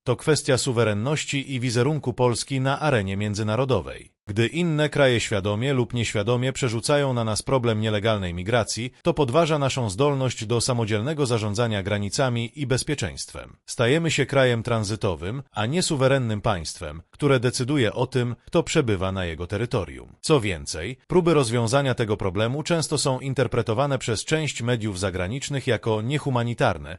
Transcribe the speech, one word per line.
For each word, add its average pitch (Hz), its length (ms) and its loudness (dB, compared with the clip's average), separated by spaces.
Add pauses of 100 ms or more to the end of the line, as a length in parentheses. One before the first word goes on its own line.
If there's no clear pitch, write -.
to 120 120 0
kwestia 143 420 2
suwerenności 120 960 0
i 127 60 -2
wizerunku 123 540 0
Polski 127 460 0
na 135 200 0
arenie 104 380 0
międzynarodowej. 107 960 -2 (140)
Gdy 113 200 2
inne 151 420 0
kraje 127 300 4
świadomie 104 540 0
lub 123 200 0
nieświadomie 120 600 0
przerzucają 135 600 0
na 120 100 0
nas 107 200 -2
problem 117 380 2
nielegalnej 104 520 0
migracji, 110 680 -2
to 170 120 2
podważa 151 460 2
naszą 127 300 0
zdolność 131 560 0
do 113 160 0
samodzielnego 120 640 0
zarządzania 107 580 0
granicami 117 760 -2
i 139 80 -4
bezpieczeństwem. 87 960 -4
Stajemy 147 460 2
się 135 140 0
krajem 127 380 2
tranzytowym, 107 880 -2
a 104 140 -2
nie 165 180 0
suwerennym 131 580 2
państwem, 80 600 -4 (100)
które 139 280 2
decyduje 123 540 0
o 123 140 -2
tym, 120 280 -2 (100)
kto - 180 2
przebywa 101 480 0
na 95 140 -2
jego 85 220 -6
terytorium. 92 760 -4
Co 147 200 4
więcej, 87 560 -6 (100)
próby 170 260 4
rozwiązania 123 640 2
tego 107 220 0
problemu 107 460 -2
często 160 340 0
są 131 220 0
interpretowane 127 800 0
przez - 260 -4
część 156 360 -2
mediów 110 380 -2
zagranicznych 101 680 -4
jako 110 340 0
niehumanitarne, 117 960 -2